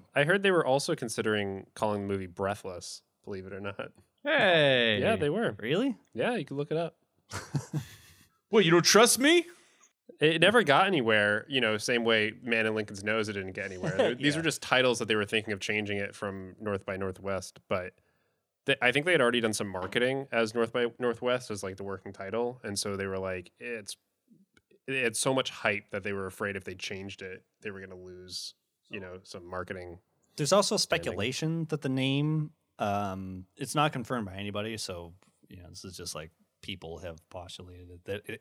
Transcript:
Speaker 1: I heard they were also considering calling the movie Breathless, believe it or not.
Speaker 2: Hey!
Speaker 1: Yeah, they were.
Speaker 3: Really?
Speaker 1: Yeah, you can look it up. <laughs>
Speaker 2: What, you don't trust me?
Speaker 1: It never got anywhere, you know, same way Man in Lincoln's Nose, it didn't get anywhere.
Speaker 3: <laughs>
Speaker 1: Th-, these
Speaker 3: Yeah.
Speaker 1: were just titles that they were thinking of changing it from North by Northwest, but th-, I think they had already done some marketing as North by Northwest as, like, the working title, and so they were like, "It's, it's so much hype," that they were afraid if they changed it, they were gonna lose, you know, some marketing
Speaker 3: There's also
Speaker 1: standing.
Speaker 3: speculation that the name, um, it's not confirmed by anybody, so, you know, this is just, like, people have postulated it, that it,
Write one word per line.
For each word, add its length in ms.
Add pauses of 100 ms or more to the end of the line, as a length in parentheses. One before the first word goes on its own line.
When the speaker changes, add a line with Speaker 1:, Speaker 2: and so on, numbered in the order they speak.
(140)
Speaker 1:
I 120
heard 180
they 80
were 140
also 280
considering 800
calling 280
the 120
movie 140
Breathless, 760 (220)
believe 220
it 80
or 80
not. 300 (320)
Speaker 2:
Hey! 760
Speaker 1:
Yeah, 160
they 140
were. 300
Speaker 3:
Really? 360 (180)
Speaker 1:
Yeah, 220
you 80
can 140
look 140
it 60
up. 180 (360)
<laughs> 40 (1120)
Speaker 2:
What, 140
you 80
don't 140
trust 340
me? 240 (800)
Speaker 1:
It 180
never 240
got 240
anywhere, 640
you 100
know, 180
same 280
way 360
Man 260
in 80
Lincoln's 280
Nose, 240
it 60
didn't 200
get 120
anywhere. 320
Speaker 3:
<laughs> 0
Speaker 1:
Th-, 200
these 180
Speaker 3:
Yeah. 40
Speaker 1:
were 40
just 180
titles 380
that 80
they 80
were 100
thinking 260
of 80
changing 380
it 180
from 460
North 240
by 100
Northwest, 720
but 260 (760)
th-, 140
I 100
think 160
they 40
had 80
already 220
done 100
some 160
marketing 640
as 220
North 180
by 140 (140)
Northwest 520
as, 120
like, 120
the 80
working 300
title, 500
and 160
so 160
they 120
were 120
like, 400
"It's, 380 (920)
it's 320
so 140
much 160
hype," 400
that 140
they 100
were 140
afraid 280
if 80
they 120
changed 480
it, 200 (180)
they 100
were 100
gonna 180
lose, 540 (360)
you 120
know, 220
some 220
marketing 520 (400)
Speaker 3:
There's 160
also 240
Speaker 1:
standing. 260
Speaker 3:
speculation 680
that 100
the 80
name, 600 (280)
um, 680 (100)
it's 180
not 160
confirmed 360
by 80
anybody, 420
so, 360 (360)
you 80
know, 100
this 160
is 140
just, 180
like, 140 (320)
people 360
have 200 (120)
postulated 640
it, 140
that 200
it, 160